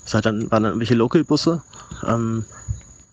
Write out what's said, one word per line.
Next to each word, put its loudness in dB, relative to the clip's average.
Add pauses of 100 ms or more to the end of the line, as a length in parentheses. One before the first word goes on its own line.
das -4
halt 2
dann, -2
waren 4
dann 0
irgendwelche 0
Local-Busse, 2 (440)
ähm, -2 (680)